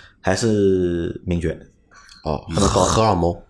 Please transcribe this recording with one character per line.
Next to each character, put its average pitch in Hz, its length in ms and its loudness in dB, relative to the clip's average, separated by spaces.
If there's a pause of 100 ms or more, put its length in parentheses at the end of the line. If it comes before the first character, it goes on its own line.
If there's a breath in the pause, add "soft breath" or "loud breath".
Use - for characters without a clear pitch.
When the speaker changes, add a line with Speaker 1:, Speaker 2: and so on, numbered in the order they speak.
(200 loud breath)
Speaker 1:
还 92 160 0
是 92 880 0
名 87 160 -2
爵。 80 180 -4 (640 loud breath)
Speaker 2:
哦， 76 280 -6
Speaker 1:
他 82 80 -2
们 95 100 2
搞 98 120 2
Speaker 2:
荷 92 180 2
尔 110 140 2
蒙。 87 200 0 (160)